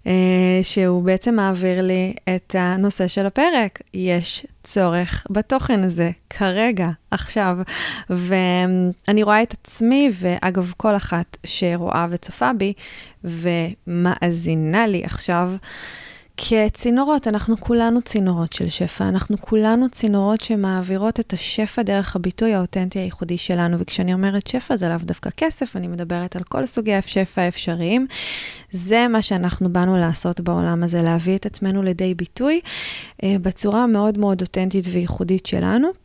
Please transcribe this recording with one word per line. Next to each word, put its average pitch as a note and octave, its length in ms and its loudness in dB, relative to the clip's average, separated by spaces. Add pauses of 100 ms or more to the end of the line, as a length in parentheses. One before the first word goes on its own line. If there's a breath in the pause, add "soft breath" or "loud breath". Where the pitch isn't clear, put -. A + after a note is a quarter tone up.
אה, F#3 40 2 (520)
שהוא F3+ 400 2
בעצם F#3+ 320 2
מעביר F#3 460 0
לי F#3 320 0 (220)
את - 240 -6
הנושא F#3+ 480 0
של G3 180 0
הפרק. C4 540 2 (140)
יש F3+ 520 -2 (180)
צורך F3 680 0
בתוכן G#3+ 540 0
הזה, E3+ 280 0 (180)
כרגע, F#3+ 600 0 (220)
עכשיו. F#3 460 0 (520 loud breath)
ואני F#3 1120 2
רואה G#3 200 4
את - 180 -4
עצמי, C4 520 4
ואגב, F3+ 640 0
כל G#3+ 180 2
אחת E3+ 480 -4
שרואה E3+ 680 -2
וצופה B3 440 -2
בי, G3 200 0 (500 loud breath)
ומאזינה E3+ 1600 0
לי F#3+ 160 0
עכשיו, F3+ 480 -2 (840 loud breath)
כצינורות, A#3+ 880 2
אנחנו G#3+ 320 0
כולנו A#3 420 2
צינורות F3+ 520 0
של E3+ 160 -2
שפע, F#3 400 -2
אנחנו F#3+ 320 -2
כולנו A3+ 480 2
צינורות G#3 520 0
שמעבירות F#3+ 800 -2
את A3 140 -4
השפע - 480 -2
דרך G3 340 0
הביטוי F#3+ 380 0
האותנטי F#3 460 -2
הייחודי F3 380 -4
שלנו, F3 420 0
וכשאני F3+ 340 -2
אומרת G3 340 0
שפע B3+ 280 -2
זה F#3 140 0
לאו E3+ 140 -2
דווקא - 340 -6
כסף, D#4 380 -2
אני F3+ 120 -6
מדברת F3 480 -6
על F3+ 80 -6
כל C4 220 -4
סוגי A3 280 -2
השפע F#3+ 480 0
האפשריים, F3 640 0 (640 loud breath)
זה G#3 360 2
מה A3 140 4
שאנחנו F3+ 520 0
באנו F#3 240 4
לעשות F3 440 0
בעולם E3+ 420 0
הזה, E3+ 180 0
להביא E3+ 340 2
את G3 100 -4
עצמנו G3 380 -2
לידי F#3 300 0
ביטוי, B3+ 460 0 (640 loud breath)
אה, G3 180 2
בצורה G#3 460 0
מאוד G#3+ 300 2
מאוד G3 240 2
אותנטית F#3 500 -2
וייחודית F3+ 540 -2
שלנו F#3+ 420 2 (180)